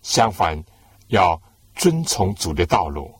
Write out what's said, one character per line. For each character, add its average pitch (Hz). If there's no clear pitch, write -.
相 113
反， 80
要 90
遵 165
从 101
主 -
的 85
道 90
路 71